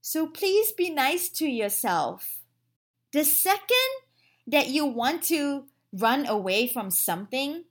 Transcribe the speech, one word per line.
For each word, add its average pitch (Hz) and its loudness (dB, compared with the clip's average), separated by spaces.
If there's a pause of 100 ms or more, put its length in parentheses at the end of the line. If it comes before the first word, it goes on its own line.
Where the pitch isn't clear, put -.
So 320 -2
please 392 2
be 359 -2
nice 302 0
to - -2
yourself. 202 -2 (720)
The 294 2
second 403 2 (560)
that 277 2
you 294 0
want 254 0
to 285 0 (260)
run 233 0
away 208 0
from 214 -4
something 262 -4